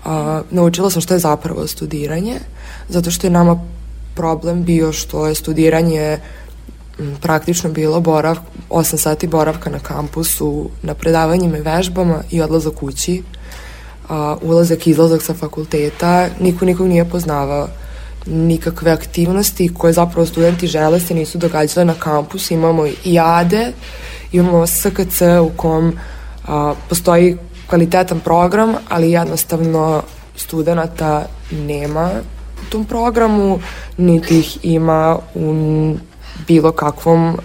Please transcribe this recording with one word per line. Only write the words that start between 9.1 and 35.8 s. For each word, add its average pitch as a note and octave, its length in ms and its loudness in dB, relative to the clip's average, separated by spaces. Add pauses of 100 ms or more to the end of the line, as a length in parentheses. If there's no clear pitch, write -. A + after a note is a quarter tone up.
boravka D#3 420 0
na C#3+ 100 -6
kampusu, D3+ 920 -4 (140)
na D#3 100 -4
predavanjima E3 640 2
i D3+ 40 -6
vežbama F3 680 0
i E3+ 100 0
odlazak D#3 320 0
kući, F3 500 -4 (840)
a, D3+ 320 -2
ulazak E3 460 4
i - 20 6
izlazak D#3+ 320 6
sa E3 120 -4
fakulteta, D#3+ 960 0 (100)
niko F3+ 260 2
nikog F3+ 220 2
nije E3+ 180 4
poznavao. C#3+ 640 -2 (640)
Nikakve E3 640 2
aktivnosti F3 840 0
koje E3 160 4
zapravo E3+ 320 2
studenti E3+ 420 2
žele D#3+ 320 2
se F3 140 -4
nisu D#3+ 240 -4
događale E3 480 0
na E3 80 2
kampusu. D#3 600 -2
Imamo E3 320 2 (180)
i E3+ 160 4
ade, F3 520 4 (600)
imamo F3 360 4
S - 260 -2
K F#3+ 120 0
C F3 340 4
u E3 100 4
kom, E3 440 0 (540)
a, D3 260 -2 (160)
postoji F3 480 4 (300)
kvalitetan F3 520 2
program, F3+ 560 2 (140)
ali E3+ 220 2
jednostavno D#3+ 880 0 (340)
studenata D#3+ 920 -2 (260)
nema D3+ 580 -4 (580)
u - 20 -14
tom A3 160 -4
programu, A3 760 2 (380)
niti E3+ 420 4
ih - 240 -2
ima D#3+ 540 2 (180)
u D#3 600 0 (520)